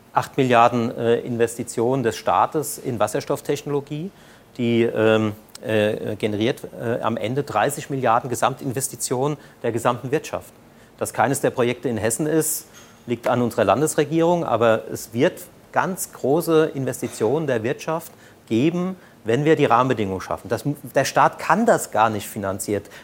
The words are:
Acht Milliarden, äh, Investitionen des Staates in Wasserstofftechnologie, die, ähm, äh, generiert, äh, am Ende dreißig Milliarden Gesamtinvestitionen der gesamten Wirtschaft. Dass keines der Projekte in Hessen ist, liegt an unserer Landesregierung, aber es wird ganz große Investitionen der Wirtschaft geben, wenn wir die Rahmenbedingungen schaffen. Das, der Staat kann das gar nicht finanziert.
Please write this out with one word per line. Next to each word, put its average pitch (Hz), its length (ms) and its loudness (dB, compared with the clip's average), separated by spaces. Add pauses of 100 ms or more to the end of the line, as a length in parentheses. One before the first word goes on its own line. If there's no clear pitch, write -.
(120)
Acht - 240 -4
Milliarden, 120 600 4
äh, 117 220 2
Investitionen 120 840 0
des 110 160 -2
Staates 123 580 0
in 123 240 -6
Wasserstofftechnologie, 143 1080 -4 (480)
die, 117 240 2
ähm, 110 500 2 (300)
äh, 110 540 -2
generiert, 107 460 -2 (160)
äh, 117 220 -4
am 113 160 -2
Ende 127 260 -4
dreißig 131 460 -2
Milliarden 127 400 0
Gesamtinvestitionen 131 1080 -4 (240)
der 120 100 -2
gesamten 117 380 -2
Wirtschaft. - 420 -6 (460)
Dass - 160 -6
keines 127 260 2
der 131 100 2
Projekte 123 380 -2
in 117 80 -2
Hessen 117 300 0
ist, 156 400 0 (400)
liegt 120 220 -2
an 123 120 2
unserer 117 240 2
Landesregierung, 156 800 2
aber 113 380 2 (100)
es - 220 -12
wird 151 260 2 (320)
ganz 165 400 -2
große 160 640 2
Investitionen 131 720 -2
der 120 160 0
Wirtschaft 156 500 -4 (340)
geben, 175 500 0 (280)
wenn 120 200 2
wir 156 120 6
die 143 80 2
Rahmenbedingungen 113 560 2
schaffen. - 280 -8
Das, 117 160 -4 (300)
der 139 100 2
Staat - 340 2
kann 208 280 0
das 185 240 2
gar 110 180 4
nicht 107 200 -4
finanziert. 101 580 -4 (180)